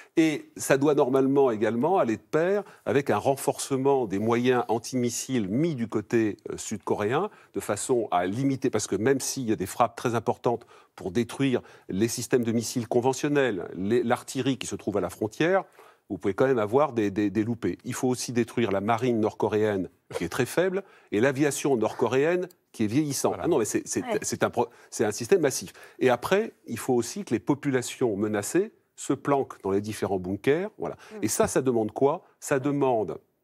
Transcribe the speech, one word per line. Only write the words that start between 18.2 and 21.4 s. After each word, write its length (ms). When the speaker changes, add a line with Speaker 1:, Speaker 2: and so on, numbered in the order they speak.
Speaker 1:
détruire 400
la 80
marine 400
nord-coréenne, 680
qui 60
est 60
très 160
faible, 400
et 80
l'aviation 560